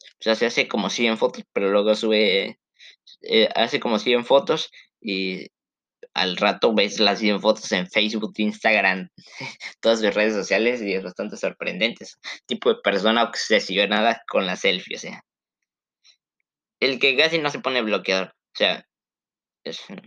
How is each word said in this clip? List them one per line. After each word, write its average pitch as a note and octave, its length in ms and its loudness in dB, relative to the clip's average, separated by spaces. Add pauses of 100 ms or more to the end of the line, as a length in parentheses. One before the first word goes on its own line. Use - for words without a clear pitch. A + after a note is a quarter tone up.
(200)
sea, A2 160 0
se A#2 100 0
hace B2 220 0
como G2+ 220 -2
cien A2+ 280 0
fotos, - 240 -2 (100)
pero G2 180 0
luego G#2 260 4
sube, G#2+ 640 0 (640)
eh, - 340 4
hace A#2 240 0
como A2+ 180 0
cien A#2+ 260 0
fotos C#3 460 2 (300)
y F#2 480 -4 (640)
al F#2 220 -2
rato G#2 360 2
ves G#2 280 0
las G2+ 180 2
cien G#2 220 0
fotos G#2+ 320 0
en F#2 180 -2
Facebook, G#2+ 460 -2
Instagram, G#2 800 0
<laughs> - 640 -16
todas A2+ 180 4
sus G#2 160 2
redes G#2+ 200 2
sociales G#2+ 480 0
y G2 120 -2
es F#2+ 80 -4
bastante G2+ 340 -8
sorprendente. F#2 680 -4
Es - 100 -18
un - 320 -16
tipo A#2 260 0
de - 80 -6
persona G#2 440 2
obsesionada G#2 1040 0
con G2+ 180 0
la F#2 80 -4
selfie, F#2 400 -2
o - 60 -12
sea. - 240 -14 (1600)
El C3 180 0
que C3+ 160 2
casi D#3+ 240 2
no D3 120 -2
se C#3+ 80 -6
pone B2+ 240 -2
bloqueador, F#2+ 460 -2
o - 280 -20
sea, F#2 300 0 (760)
es, E2 180 -10 (240)